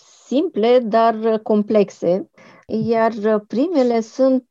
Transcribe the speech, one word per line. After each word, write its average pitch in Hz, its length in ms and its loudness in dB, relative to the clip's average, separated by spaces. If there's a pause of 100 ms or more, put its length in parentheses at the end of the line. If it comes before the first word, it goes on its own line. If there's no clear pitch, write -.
(260)
simple, 247 520 0
dar 220 640 0
complexe. 208 880 0 (360)
Iar, 226 460 -2
uh, 214 340 -2
primele 247 540 0
sunt, 262 500 0